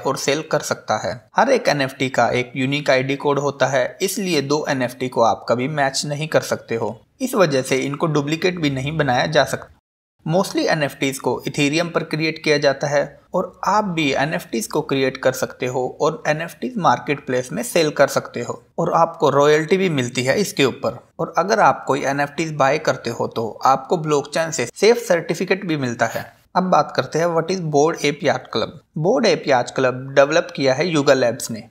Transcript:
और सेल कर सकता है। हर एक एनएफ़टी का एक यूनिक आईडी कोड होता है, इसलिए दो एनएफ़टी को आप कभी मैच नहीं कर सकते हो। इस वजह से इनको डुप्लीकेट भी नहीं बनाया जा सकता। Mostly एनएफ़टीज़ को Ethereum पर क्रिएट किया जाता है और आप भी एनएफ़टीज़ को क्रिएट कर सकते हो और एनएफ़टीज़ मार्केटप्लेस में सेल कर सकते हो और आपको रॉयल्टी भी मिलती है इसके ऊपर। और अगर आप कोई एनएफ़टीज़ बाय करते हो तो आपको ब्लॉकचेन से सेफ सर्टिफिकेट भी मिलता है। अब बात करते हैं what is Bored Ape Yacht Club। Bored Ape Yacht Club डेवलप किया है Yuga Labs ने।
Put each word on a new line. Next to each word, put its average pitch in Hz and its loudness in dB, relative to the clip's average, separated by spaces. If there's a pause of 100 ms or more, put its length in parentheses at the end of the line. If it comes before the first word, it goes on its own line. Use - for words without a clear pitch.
और 135 0
सेल 147 0 (100)
कर 151 2
सकता - -4 (100)
है। 92 -4 (220)
हर 226 4
एक 247 2
एनएफ़टी 139 0
का 117 2
एक 123 -2
यूनिक 143 0
आईडी 135 2
कोड 143 0
होता 139 0
है, 135 0
इसलिए 185 0
दो 147 -2
एनएफ़टी 127 -4
को 123 0
आप 104 2
कभी 123 0
मैच 143 -2
नहीं 147 -6
कर 143 2
सकते - -6
हो। 113 -4 (220)
इस 262 -4
वजह 151 2
से 135 -2
इनको 139 -4
डुप्लीकेट 160 -2
भी 147 0
नहीं 139 -6
बनाया 139 0
जा 151 2
सकता। - -8 (540)
Mostly 190 0
एनएफ़टीज़ 139 -2
को 127 0 (160)
Ethereum 151 0
पर 165 -2
क्रिएट 156 -4
किया 151 4
जाता 143 0
है 143 0 (320)
और - -6
आप 208 2 (120)
भी 156 2
एनएफ़टीज़ 175 -4
को 156 -2
क्रिएट 131 -2
कर 131 2
सकते - -6
हो 127 -4 (180)
और 160 -2
एनएफ़टीज़ 170 -4
मार्केटप्लेस 135 0
में 113 -4
सेल 156 0
कर 143 4
सकते - -4
हो 117 -10 (160)
और 170 0
आपको 165 2
रॉयल्टी 151 4
भी 185 2
मिलती 127 -2
है 135 2
इसके 151 0
ऊपर। 117 -2 (220)
और 131 -4
अगर 202 2
आप 143 4
कोई 139 0
एनएफ़टीज़ 143 -2
बाय 139 2
करते 127 -2
हो 117 -4 (100)
तो 113 -2 (180)
आपको 139 2
ब्लॉकचेन 156 0
से 123 -2
सेफ 233 4
सर्टिफिकेट 180 0
भी 160 0
मिलता 120 0
है। - -6 (320)
अब 185 2
बात 156 4
करते 143 -2
हैं 165 2
what 165 0
is 190 -4 (140)
Bored 151 4
Ape 147 -2
Yacht 127 -2
Club। 95 -2 (320)
Bored 226 2
Ape 151 2
Yacht 123 2
Club 127 0 (140)
डेवलप 147 4
किया 135 2
है 156 -2
Yuga 143 4
Labs 123 0
ने। 107 -12